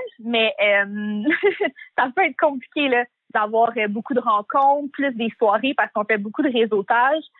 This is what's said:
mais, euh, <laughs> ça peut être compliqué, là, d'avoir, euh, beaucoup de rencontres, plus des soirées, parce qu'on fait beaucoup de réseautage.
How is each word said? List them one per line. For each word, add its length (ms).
mais, 420
euh, 640
<laughs> 480
ça 180
peut 100
être 140
compliqué, 480
là, 160
d'avoir, 420
euh, 140
beaucoup 240
de 80
rencontres, 720
plus 220
des 220
soirées, 380
parce 160
qu'on 140
fait 120
beaucoup 260
de 100
réseautage. 720